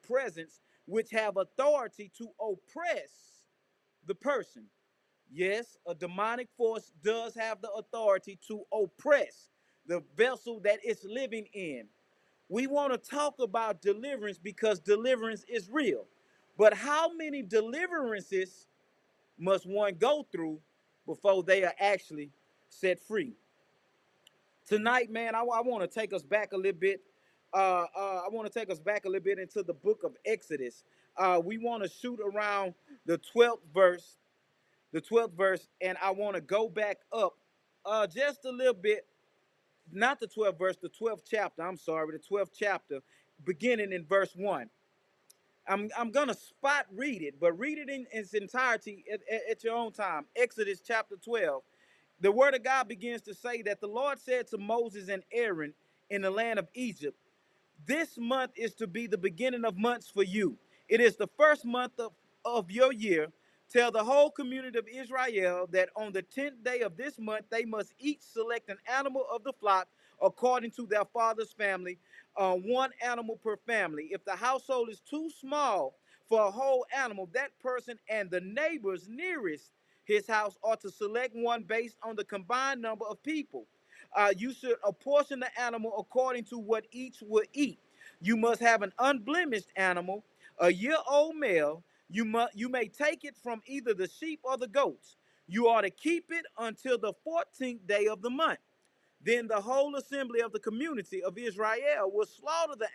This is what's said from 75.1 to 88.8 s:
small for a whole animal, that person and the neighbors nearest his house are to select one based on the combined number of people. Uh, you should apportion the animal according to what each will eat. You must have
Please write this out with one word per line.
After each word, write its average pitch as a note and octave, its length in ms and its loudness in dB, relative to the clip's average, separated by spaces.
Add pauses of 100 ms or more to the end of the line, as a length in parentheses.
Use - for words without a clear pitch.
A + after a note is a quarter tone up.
small C4 560 -2 (320)
for A3 200 4
a F#3+ 40 -2
whole B3+ 420 2
animal, G#3 400 -4
that C4 280 -4
person A#3+ 360 -6 (120)
and G#3 200 -2
the F3+ 120 -2
neighbors G3+ 680 -4
nearest A#3+ 640 -6 (320)
his G#3 240 0
house G#3+ 380 -2
are A3 100 2
to G3+ 140 -10
select A3 440 -4
one A#3 300 -2
based A3+ 400 -4
on A3 140 -10
the G#3 80 -4
combined A#3+ 560 -4
number A3 240 -6
of G#3 180 -10
people. C#4 440 -8 (460)
Uh, G3+ 220 4
you A#3 180 -8
should B3+ 300 -2
apportion C#4 560 0
the A#3+ 220 -6
animal A#3 360 -4
according B3 460 0
to B3 140 -12
what A3 340 -2
each B3 340 -14
will G#3+ 280 2
eat. C4+ 260 -2 (400)
You G#3 160 2
must A3+ 240 2
have A3+ 220 6